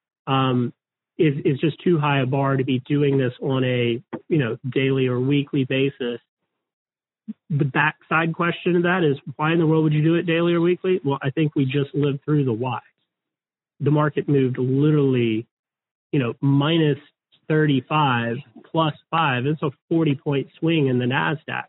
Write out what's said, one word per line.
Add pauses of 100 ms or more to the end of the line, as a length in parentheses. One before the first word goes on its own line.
(260)
um, (460)
is, (100)
is
just
too
high
a
bar
to
be
doing
this
on
a, (260)
you
know, (140)
daily
or
weekly
basis. (1300)
The
backside
question
of
that
is, (200)
why
in
the
world
would
you
do
it
daily
or
weekly?
Well,
I
think
we
just
lived
through
the
why. (1000)
The
market
moved
literally, (640)
you
know,
minus (500)
thirty-five, (340)
plus (160)
five.
It's
a (180)
forty
point (100)
swing
in
the
NASDAQ.